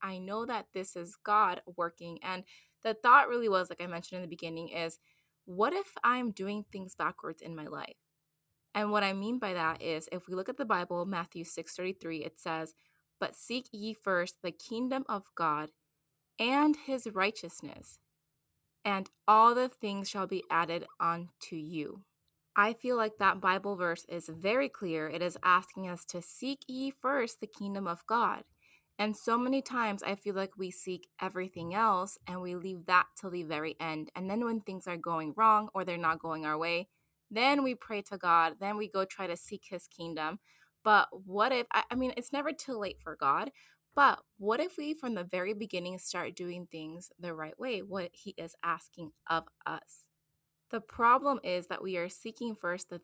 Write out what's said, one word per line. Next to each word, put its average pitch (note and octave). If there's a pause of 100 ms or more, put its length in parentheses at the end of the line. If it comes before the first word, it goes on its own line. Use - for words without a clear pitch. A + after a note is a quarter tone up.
I F#3+
know G3
that A3+
this F#3+
is E3+
God G#3 (160)
working. E3+
And F3+ (380)
the A3+
thought B3
really A#3+
was, F#3
like F3
I F3
mentioned F3
in F3+
the F3
beginning, E3
is, E3 (480)
"What G3
if F#4+ (100)
I'm B3
doing G3+
things F#3+
backwards D#3+
in E3
my D3+
life?" - (800)
And G#3
what G#3
I G3
mean G#3
by G#3
that D#3+
is, D#3+
if F3+
we F3+
look F#3
at B3+
the C#4
Bible, F3
Matthew F3
six -
thirty-three, F3
it -
says, D#3+ (460)
"But F#3+
seek B3
ye G#3+
first F3+
the F3+
kingdom B3+
of G3+
God D3+ (680)
and C#4
his C4
righteousness, - (840)
and G3 (200)
all A3
the B3+
things G3
shall G3
be F#3+
added E3+ (100)
unto E3+
you." D#3+ (540)
I G#3
feel B3
like G#3+
that F#3+
Bible G3
verse E3+
is E3+
very G3
clear. D#3+
It E3
is F3
asking F#3
us F3
to F3+
seek C4+
ye C4
first B3+
the G#3+
kingdom G3
of E3+
God. A3 (560)
And G#3
so A#3
many C4
times A3+
I G3
feel G3
like F#3+
we F#3
seek F3+ (140)
everything F#3
else G3
and F3+
we F3+
leave F3+
that F3+ (140)
till F#3+
the F3
very D#3
end. D#3
And F#3
then A3
when A3+
things F#3+
are F3
going D#3+
wrong G#3+
or F#3+
they're F3
not E3
going D#3+
our D3+
way, E3+ (420)
then C4+
we B3+
pray G#3+
to G3+
God, E3
then G3+
we G#3+
go F#3+
try F#3+
to E3+
seek -
his F3
kingdom. E3 (460)
But G#3
what G3
if, A#3+
I, -
I A#3+
mean, B3+
it's -
never C#4+
too C4
late G3+
for D#3+
God, D#3 (460)
but C4+ (140)
what G#3+
if F4+
we D4+
from B3+
the F3+
very F#3
beginning F#3
start F3
doing F3
things D#3+
the E3+
right D#3
way, A3+
what F#3+
he -
is E3
asking E3 (160)
of E3 (180)
us? - (640)
The A3
problem B3
is F3+
that -
we F#3
are F3
seeking A3+
first F3+
the F3